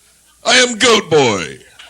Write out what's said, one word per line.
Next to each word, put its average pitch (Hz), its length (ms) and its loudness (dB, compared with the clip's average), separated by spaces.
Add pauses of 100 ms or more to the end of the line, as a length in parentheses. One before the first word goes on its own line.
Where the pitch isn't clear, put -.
(460)
I 240 120 0
am 247 200 0
goat 220 320 0
boy. 104 500 0 (300)